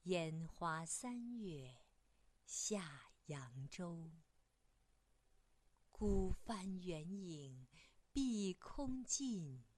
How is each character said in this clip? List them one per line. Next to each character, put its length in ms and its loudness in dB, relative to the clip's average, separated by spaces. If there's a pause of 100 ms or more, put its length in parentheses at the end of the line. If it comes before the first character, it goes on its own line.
烟 420 2
花 380 0
三 540 -4
月 400 -6 (680)
下 640 -2 (160)
扬 440 -6
州。 400 -4 (1800)
孤 400 6
帆 480 0
远 320 -4
影 560 -6 (460)
碧 400 4
空 500 -2
尽 640 0 (140)